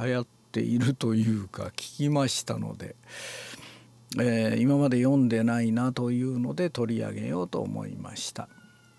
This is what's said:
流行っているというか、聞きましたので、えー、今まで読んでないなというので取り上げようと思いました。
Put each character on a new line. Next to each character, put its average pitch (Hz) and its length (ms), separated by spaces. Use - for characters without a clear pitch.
流 127 100
行 123 100
っ - 40
て 113 120
い 117 160
る 127 160
と 113 200
い 110 160
う 101 160
か、 - 180
聞 - 280
き 147 40
ま 143 180
し - 180
た 113 120
の 107 180
で、 - 220
え 113 380
ー、 113 60
今 143 160
ま 143 100
で 123 140
読 135 200
ん 123 60
で 113 160
な 117 160
い 113 100
な 123 220
と 123 180
い 123 120
う 127 160
の 131 160
で 170 160
取 117 260
り 110 60
上 104 100
げ 104 140
よ 180 160
う 175 60
と - 120
思 107 260
い - 80
ま - 220
し - 160
た。 - 160